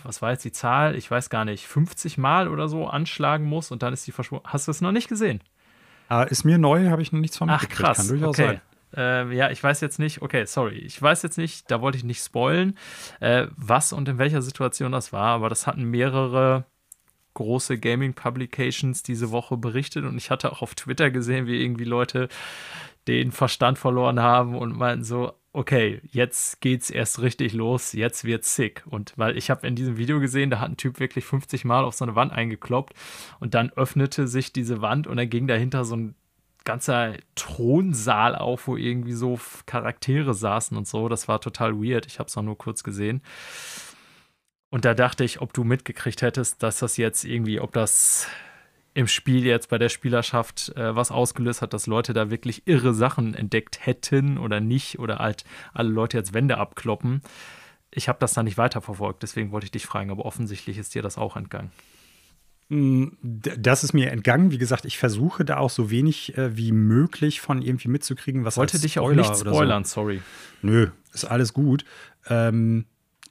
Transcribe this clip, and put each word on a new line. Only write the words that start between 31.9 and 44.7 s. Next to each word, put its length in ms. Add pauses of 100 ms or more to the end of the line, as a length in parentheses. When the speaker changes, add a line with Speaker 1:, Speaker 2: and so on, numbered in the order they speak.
Speaker 1:
so 100
eine 100
Wand 180
eingekloppt 640 (460)
und 140
dann 180
öffnete 540
sich 260
diese 280
Wand 260
und 100
dann 120
ging 180
dahinter 380
so 120
ein 180 (500)
ganzer 500 (200)
Thronsaal 1000
auf, 320
wo 80
irgendwie 360
so 220
F-, 320
Charaktere 640
saßen 440
und 120
so. 200
Das 200
war 120
total 340
weird. 320
Ich 120
hab's 200
auch 40
nur 140
kurz 260
gesehen. 380 (1500)